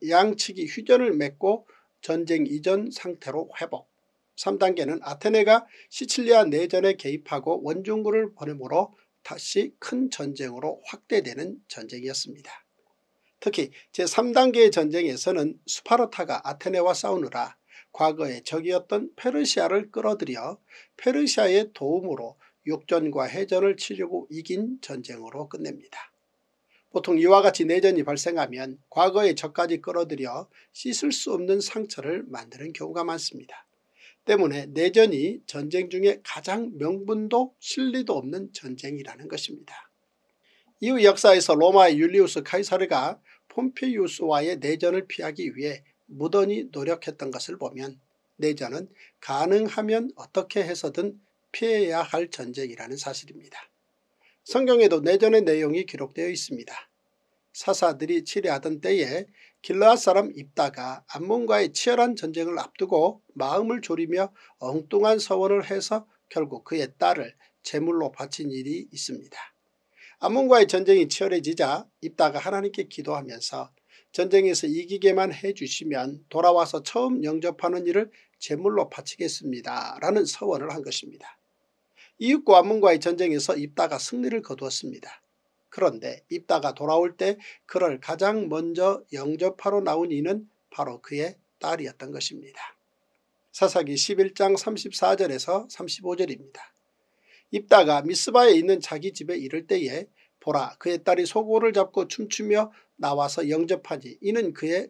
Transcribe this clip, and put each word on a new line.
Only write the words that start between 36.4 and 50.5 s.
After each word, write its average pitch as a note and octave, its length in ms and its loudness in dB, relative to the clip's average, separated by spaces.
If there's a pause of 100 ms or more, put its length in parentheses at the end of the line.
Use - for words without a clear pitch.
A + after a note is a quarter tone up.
명분도 G#3+ 800 -2
실리도 B3+ 540 -4
없는 E3 400 -6
전쟁이라는 C#3 760 -14
것입니다. - 640 -14 (880)
이후 A#3+ 220 2
역사에서 G3 520 8
로마의 F3 440 8
율리우스 F3 440 4
카이사르가 F3 800 -2 (280)
폼페이우스와의 F3+ 1080 -2
내전을 E3+ 500 0
피하기 D#3 480 -8
위해 C#3+ 260 -8 (240)
무던히 G3 640 0
노력했던 D3 580 -6
것을 B2+ 260 -12
보면 C3+ 440 -12 (360)
내전은 D3+ 520 -4 (320)
가능하면 G#3+ 960 0
어떻게 - 460 -4